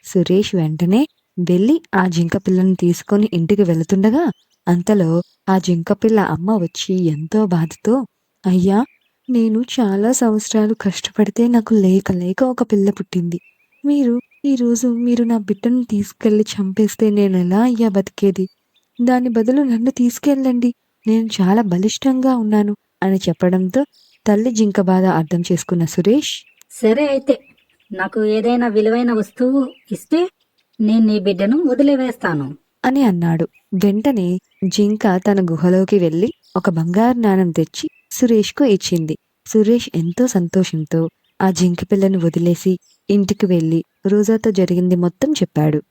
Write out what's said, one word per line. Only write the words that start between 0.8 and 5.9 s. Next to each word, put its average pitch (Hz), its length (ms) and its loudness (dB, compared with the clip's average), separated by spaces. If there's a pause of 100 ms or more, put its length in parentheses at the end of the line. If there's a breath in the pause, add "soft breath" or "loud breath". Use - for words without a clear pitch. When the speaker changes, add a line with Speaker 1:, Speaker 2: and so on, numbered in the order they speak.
Speaker 1:
వెళ్లి 185 420 2 (140)
ఆ 185 120 2
జింక 170 300 -2
పిల్లను 185 380 0
తీసుకొని 202 580 0
ఇంటికి 180 300 0
వెళుతుండగా 196 680 0 (360)
అంతలో 175 540 0 (280)
ఆ 190 80 2
జింక 175 360 -2